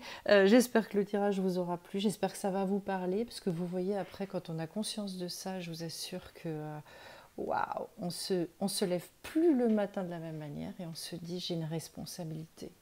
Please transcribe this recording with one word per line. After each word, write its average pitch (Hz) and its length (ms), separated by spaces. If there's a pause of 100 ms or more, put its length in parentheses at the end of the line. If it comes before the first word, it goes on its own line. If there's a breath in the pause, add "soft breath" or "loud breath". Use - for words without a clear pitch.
(280 loud breath)
euh, 196 180
j'espère 233 420
que - 80
le 202 80
tirage 202 360
vous 185 180
aura 175 180
plu, - 220
j'espère 196 320
que - 80
ça 202 120
va 190 140
vous 196 140
parler, 190 460
parce - 160
que 196 100
vous 175 160
voyez, 185 300
après, 190 320
quand 175 200
on 160 120
a 160 80
conscience 208 480
de 180 100
ça, 185 320
je 175 120
vous 165 120
assure - 520
que, - 120
euh, 151 320 (580 loud breath)
waouh, - 520 (120)
on 175 100
se, 175 360 (140)
on 196 80
se - 160
lève 175 220 (160)
plus 320 340
le 240 120
matin 202 360
de 170 60
la 170 100
même 160 180
manière 151 400
et 180 80
on 165 80
se - 220
dit, 175 240
j'ai 175 140
une 165 100
responsabilité. 160 1040 (120)